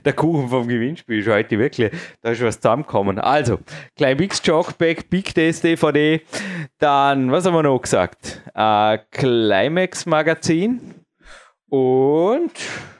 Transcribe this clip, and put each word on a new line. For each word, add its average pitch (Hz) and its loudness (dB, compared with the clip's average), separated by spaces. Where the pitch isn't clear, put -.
der 139 0
Kuchen 147 -2
vom 123 -2
Gewinnspiel 120 -4
ist 101 -4
heute 110 0
wirklich, 110 0
da 113 -4
ist 117 -4
was 110 -2
zusammengekommen. 107 0
Also, 127 0
klein 139 0
Mix 190 -2
Chalkback, 165 0
Big 185 -4
Test 160 0
D 165 2
V 156 2
D, 151 2
dann, 139 2
was 175 2
haben 185 2
wir 160 2
noch 135 2
gesagt? - -4
Äh, 107 2
Climax 120 0
Magazin 165 0
und 143 2